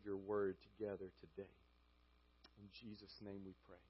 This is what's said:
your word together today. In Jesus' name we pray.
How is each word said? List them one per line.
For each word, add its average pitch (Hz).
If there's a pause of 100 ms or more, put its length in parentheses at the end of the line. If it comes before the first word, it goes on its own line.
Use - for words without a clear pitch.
your 101
word 98 (240)
together 95 (100)
today. 98 (1080)
In 101 (120)
Jesus' 104
name 98
we 95 (120)
pray. 92 (140)